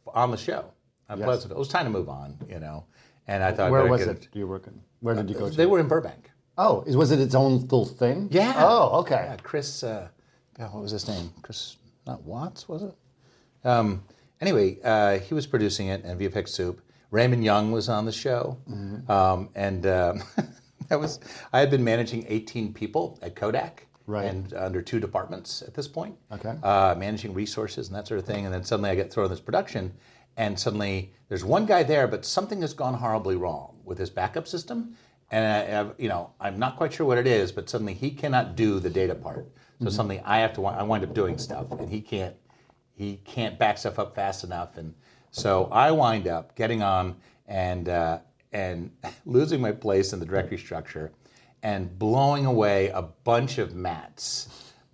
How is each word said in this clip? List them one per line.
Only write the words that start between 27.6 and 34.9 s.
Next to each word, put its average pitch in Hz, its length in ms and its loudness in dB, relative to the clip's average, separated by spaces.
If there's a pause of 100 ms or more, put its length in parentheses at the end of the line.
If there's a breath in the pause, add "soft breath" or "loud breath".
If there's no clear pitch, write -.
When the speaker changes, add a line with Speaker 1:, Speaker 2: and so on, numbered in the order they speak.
Speaker 1:
and 92 80 -10
that 101 100 -10
sort 107 140 -4
of 92 60 -10
thing. 101 180 -4
And 95 80 -4
then 90 100 -4
suddenly 101 280 -2
I 95 40 0
get 95 160 -2
thrown 107 140 0
in 95 60 0
this 107 100 -6
production. 107 540 -4 (420 soft breath)
And 104 240 -2
suddenly 98 500 -2 (200 soft breath)
there's 95 120 -4
one 156 220 2
guy 185 200 4
there, 139 220 4
but 104 200 -4
something 202 340 -2
has 156 140 -4
gone 131 180 -2
horribly 110 440 0
wrong 87 460 -6
with 90 140 -8
his 87 140 -6
backup 95 360 -4
system. 117 480 -8 (360 loud breath)